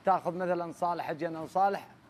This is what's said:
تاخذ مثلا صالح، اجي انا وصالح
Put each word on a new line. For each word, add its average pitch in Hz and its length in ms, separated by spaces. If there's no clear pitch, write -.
تاخذ 175 300
مثلا 175 380
صالح، 165 380
اجي 165 180
انا 160 120
وصالح 185 480